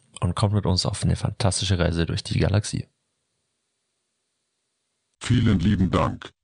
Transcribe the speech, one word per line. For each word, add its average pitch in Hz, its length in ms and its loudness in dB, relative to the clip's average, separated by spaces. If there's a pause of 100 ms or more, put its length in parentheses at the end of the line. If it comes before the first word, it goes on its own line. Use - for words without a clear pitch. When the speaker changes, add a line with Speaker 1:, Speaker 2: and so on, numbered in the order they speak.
(200)
Speaker 1:
Und 90 160 0
kommt 104 180 2
mit 101 100 0
uns 90 220 0
auf - 160 -4
eine 87 140 2
fantastische 95 640 0
Reise 85 280 2
durch - 160 -4
die - 160 -4
Galaxie. - 480 0 (2250)
Speaker 2:
Vielen 107 360 2
lieben 90 320 2
Dank, - 400 -2 (140)